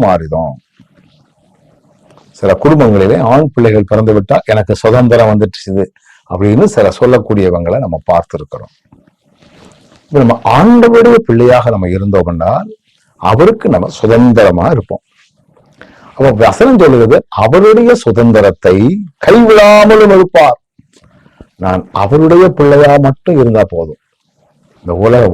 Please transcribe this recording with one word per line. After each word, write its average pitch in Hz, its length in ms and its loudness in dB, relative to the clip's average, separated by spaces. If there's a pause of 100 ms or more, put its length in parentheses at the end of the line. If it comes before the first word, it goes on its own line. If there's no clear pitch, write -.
மாறிதோம். 80 500 -4 (1800)
சில 98 120 -2 (120)
குடும்பங்களிலே 123 560 0 (140)
ஆண் 143 220 0
பிள்ளைகள் 107 360 0
பிறந்து 107 260 0
விட்டா, 101 220 -2 (140)
"எனக்கு 107 300 -4
சுதந்திரம் 117 500 2
வந்துடுச்சு" 101 420 -6 (560)
அப்படின்னு 104 440 0
சில 107 120 0 (120)
சொல்லக்கூடியவங்களை 101 840 -2
நம்ம 82 140 -10 (120)
பார்த்திருக்கிறோம். 85 600 -8 (1300)
இப்ப 147 160 -4
நம்ம 117 160 0 (200)
ஆண்டவருடைய 226 600 4 (100)
பிள்ளையாக 120 480 0
நம்ம 92 200 -6
இருந்தோம் 95 360 -2
என்றால் 113 380 -6 (500)
அவருக்கு 147 540 -2
நம்ம 98 140 -4 (120)
சுதந்திரமா 110 760 2
இருப்போம். 101 280 -10 (1120)
அப்ப 135 160 -2 (140)
வசனம் 233 380 0
சொல்லுகிறது, 131 360 2 (240)
"அவருடைய 214 480 2 (140)
சுதந்திரத்தை 101 720 0 (500)
கைவிடாமலும் 214 880 4
இருப்பார்." 165 420 2 (1040)
நான் 92 180 -4 (200)
அவருடைய 160 420 2 (140)
பிள்ளையா 143 360 2 (120)
மட்டும் 147 360 -2
இருந்தா 110 220 0 (100)
போதும். 80 260 -10 (840)
இந்த 85 80 -8 (140)
உலக 120 280 2